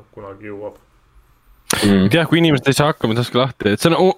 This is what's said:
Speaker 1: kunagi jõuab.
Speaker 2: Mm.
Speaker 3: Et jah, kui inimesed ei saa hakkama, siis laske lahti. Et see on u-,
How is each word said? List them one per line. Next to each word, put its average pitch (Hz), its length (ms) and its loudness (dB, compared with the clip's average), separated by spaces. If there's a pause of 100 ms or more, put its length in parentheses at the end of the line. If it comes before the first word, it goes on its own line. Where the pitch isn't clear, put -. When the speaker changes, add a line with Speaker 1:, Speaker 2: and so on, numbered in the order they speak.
Speaker 1:
kunagi 101 420 -18
jõuab. 101 240 -14 (960)
Speaker 2:
Mm. 98 360 2
Speaker 3:
Et 107 80 0
jah, 160 140 0
kui 160 100 0
inimesed 156 320 2
ei 127 60 0
saa 147 160 0
hakkama, 113 240 -4
siis 120 160 -4
laske 120 80 0
lahti. 123 340 -2
Et - 80 -2
see 165 80 2
on 165 80 2
u-, 185 200 4